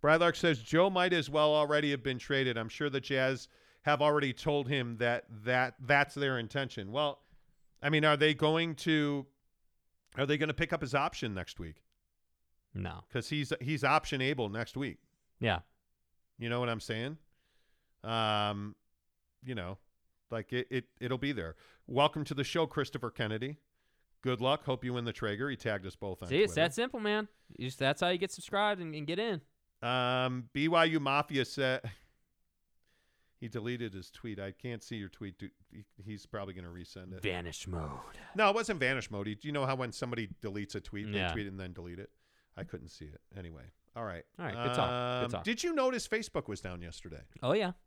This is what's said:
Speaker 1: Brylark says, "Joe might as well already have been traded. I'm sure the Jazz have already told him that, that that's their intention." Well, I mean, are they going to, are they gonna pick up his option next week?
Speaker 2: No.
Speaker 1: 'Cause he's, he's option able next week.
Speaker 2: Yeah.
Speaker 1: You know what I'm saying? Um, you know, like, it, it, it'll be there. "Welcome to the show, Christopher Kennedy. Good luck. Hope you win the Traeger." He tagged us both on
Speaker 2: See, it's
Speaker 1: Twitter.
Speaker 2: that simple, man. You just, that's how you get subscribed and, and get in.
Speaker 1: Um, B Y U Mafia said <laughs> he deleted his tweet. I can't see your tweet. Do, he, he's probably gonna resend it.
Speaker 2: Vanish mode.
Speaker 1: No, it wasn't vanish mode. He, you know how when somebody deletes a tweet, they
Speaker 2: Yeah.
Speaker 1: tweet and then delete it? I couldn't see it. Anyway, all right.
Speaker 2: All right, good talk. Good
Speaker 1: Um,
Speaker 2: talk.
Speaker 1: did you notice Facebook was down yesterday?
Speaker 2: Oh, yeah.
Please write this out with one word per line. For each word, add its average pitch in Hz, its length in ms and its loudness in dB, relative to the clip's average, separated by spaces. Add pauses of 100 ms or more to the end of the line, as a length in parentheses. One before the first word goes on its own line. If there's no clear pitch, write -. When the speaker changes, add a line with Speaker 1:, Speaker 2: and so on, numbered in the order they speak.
Speaker 1:
Brylark 165 320 6
says, 156 240 4
"Joe 160 300 6
might 180 240 4
as 147 160 2
well 151 240 6
already 147 380 4
have 135 120 -2
been 131 160 0
traded. 131 380 0
I'm 113 120 -4
sure 147 200 -2
the 135 100 0
Jazz 131 480 0 (360)
have 147 180 4
already 147 320 4
told 147 340 0
him 123 300 -2
that, 120 260 2 (220)
that 127 340 2
that's 139 360 4
their 135 240 0
intention." 117 520 -4
Well, 143 280 0 (640)
I 143 80 0
mean, 151 140 6
are 151 140 8
they 151 160 6
going 156 420 2
to, 147 500 2 (920)
are 135 80 2
they 147 120 2
gonna 151 160 0
pick 165 200 0
up 160 80 -2
his 131 120 -4
option 139 400 0
next 90 260 -8
week? 80 180 -10 (960)
Speaker 2:
No. 90 380 -6
Speaker 1:
'Cause 123 180 -4
he's, 147 220 -2 (100)
he's 139 240 -2
option 143 360 4
able 127 280 0
next 107 280 -4
week. 131 220 -4 (400)
Speaker 2:
Yeah. 95 200 2 (760)
Speaker 1:
You 117 120 -6
know 120 100 0
what 123 100 0
I'm 113 120 -2
saying? 120 360 -6 (840)
Um, 104 720 0 (680)
you 127 120 -8
know, 95 220 -6 (540)
like, 113 220 -4
it, 123 160 0
it, 127 160 -2 (160)
it'll 123 160 -2
be 139 160 -2
there. 82 220 -6 (320)
"Welcome 151 380 4
to - 80 -6
the 139 120 -2
show, 165 220 2
Christopher 135 440 -4
Kennedy. 117 460 -4 (640)
Good 127 180 0
luck. 135 240 2
Hope 131 220 -2
you 123 80 -2
win 120 100 -2
the 117 80 -2
Traeger." 110 380 -2
He 131 80 -4
tagged 101 280 -2
us 92 120 -10
both 95 260 -8
on 90 60 -10
Speaker 2:
See, 131 80 2
it's 190 160 4
Speaker 1:
Twitter. 151 160 4
Speaker 2:
that 135 40 -6
simple, 247 280 -4
man. 208 260 0 (300)
You 123 100 -6
just, 127 120 -8
that's 135 200 2
how 180 100 2
you 180 80 2
get 185 140 -2
subscribed 202 480 0
and, 160 160 -8
and 151 100 -6
get 165 140 -2
in. 214 220 -2 (400)
Speaker 1:
Um, 127 720 0
B 147 140 4
Y 165 180 6
U 160 140 4
Mafia 139 460 2
said 131 360 0 (800)
<laughs> - 800 -20
he 120 80 -8
deleted 117 460 -4
his 95 180 -12
tweet. 107 280 -8
I 98 120 -6
can't 117 320 -10
see 117 140 -8
your 101 120 -6
tweet. 98 280 -12
Do, 98 120 -12 (220)
he, 104 120 -18 (200)
he's 101 220 -12
probably 98 280 -8
gonna 87 160 -12
resend 90 440 -14
it. 90 80 -12
Speaker 2:
Vanish 87 460 -4
mode. 82 220 -4 (460)
Speaker 1:
No, 202 140 6
it 202 60 4
wasn't 220 260 0
vanish 131 280 0
mode. 101 180 -4
He, 104 140 -4
you 151 120 -6
know 143 120 2
how 135 100 0
when 127 180 -4
somebody 120 360 -4 (120)
deletes 104 340 -4
a 98 60 -4
tweet, 104 300 -6
they 101 80 0
Speaker 2:
Yeah. 90 140 0
Speaker 1:
tweet 104 140 -4
and 98 120 -10
then 92 140 -8
delete 87 260 -10
it? 101 100 -14 (480)
I 85 80 -6
couldn't - 240 -10
see - 160 -16
it. 73 160 -18 (160)
Anyway, 82 260 -12 (320)
all 117 80 -8
right. 90 200 -8 (140)
Speaker 2:
All 175 80 -8
right, 127 80 -4
good 120 220 -2
talk. 123 140 2
Good 123 360 -2
Speaker 1:
Um, 120 60 -4
Speaker 2:
talk. - 140 -4
Speaker 1:
did 226 180 -2
you 349 100 0
notice 254 360 2
Facebook 214 400 -4
was 101 100 -4
down 90 220 -8
yesterday? 82 400 -12 (200)
Speaker 2:
Oh, 127 120 2
yeah. 190 180 2 (140)